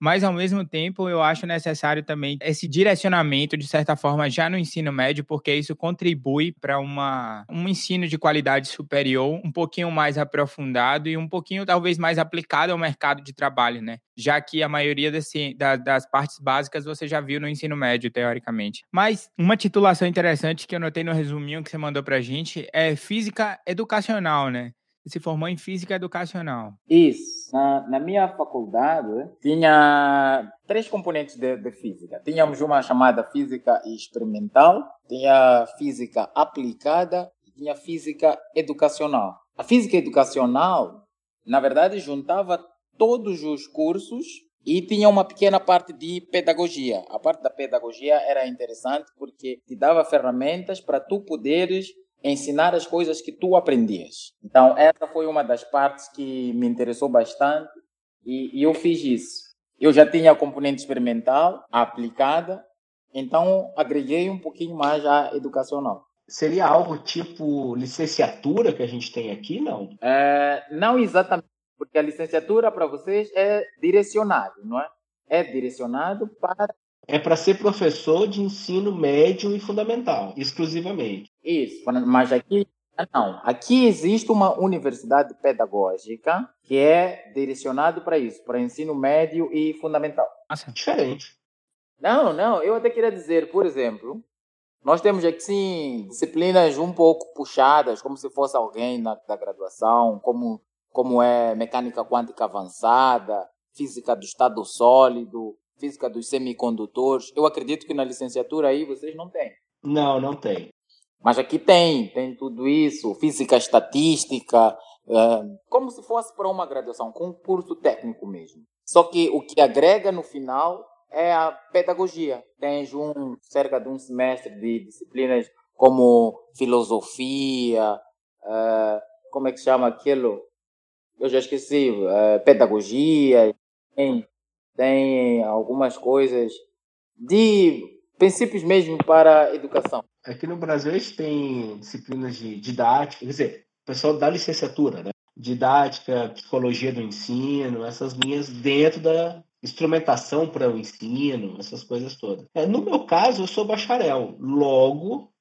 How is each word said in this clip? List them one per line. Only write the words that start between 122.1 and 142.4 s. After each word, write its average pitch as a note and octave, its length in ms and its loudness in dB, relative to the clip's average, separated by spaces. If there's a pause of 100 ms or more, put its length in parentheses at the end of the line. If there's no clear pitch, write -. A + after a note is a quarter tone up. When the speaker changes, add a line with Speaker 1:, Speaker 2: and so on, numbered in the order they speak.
Speaker 2:
Tens C#3+ 320 -6
um, C#3+ 480 -8
cerca C3+ 400 -2
de A2+ 80 -12
um C3+ 100 -8
semestre B2+ 640 -6
de A2+ 240 -4
disciplinas B2+ 640 -4 (260)
como B2 640 6 (180)
filosofia, A#2+ 1400 -2 (460)
é, A2 560 0 (320)
como C3+ 160 -4
é B2+ 40 -2
que C3 80 -16
chama B2+ 280 2
aquilo? A#2+ 520 -2 (800)
Eu C3 80 -2
já B2+ 100 2
esqueci, C3+ 520 0 (180)
eh, G#2+ 320 4
pedagogia, A#2+ 1160 6 (400)
tem, C3+ 300 -2 (520)
tem C3 680 2
algumas A#2+ 520 0
coisas B2 560 2 (640)
de F#3 640 4 (360)
princípios G3 440 4
mesmo E3 360 2
para D#3 480 8
a - 80 -2
educação. C#3 500 -4 (200)
Speaker 3:
Aqui B2+ 220 -10
no E3+ 100 -8
Brasil, D#3 360 -2
a F#3 60 0
gente - 180 -8
tem C3+ 640 -4
disciplinas B2+ 580 -10
de A2 240 -12